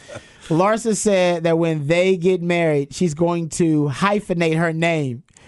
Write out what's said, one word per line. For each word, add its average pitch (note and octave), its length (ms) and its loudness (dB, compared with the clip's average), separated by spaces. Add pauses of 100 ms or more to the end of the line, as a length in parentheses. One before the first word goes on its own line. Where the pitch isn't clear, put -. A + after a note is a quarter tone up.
(480)
Larsa G#3+ 480 0
said F3+ 480 0
that E3 160 2
when D#3+ 280 -2
they F#3 300 2
get F3+ 240 0
married, E3 520 0
she's F3 200 0
going E3+ 360 -2
to D3+ 400 2
hyphenate E3+ 680 -2
her E3 160 0
name D#3+ 500 -2 (240)